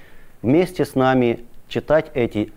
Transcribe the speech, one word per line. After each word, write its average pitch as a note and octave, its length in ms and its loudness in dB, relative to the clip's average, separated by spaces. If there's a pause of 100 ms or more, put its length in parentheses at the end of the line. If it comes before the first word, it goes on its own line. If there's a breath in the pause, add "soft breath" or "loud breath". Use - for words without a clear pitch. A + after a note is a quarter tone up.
(420 soft breath)
вместе D#3 420 2
с C#3 100 -4
нами C3 520 2 (240)
читать D3+ 460 0
эти A2+ 420 -2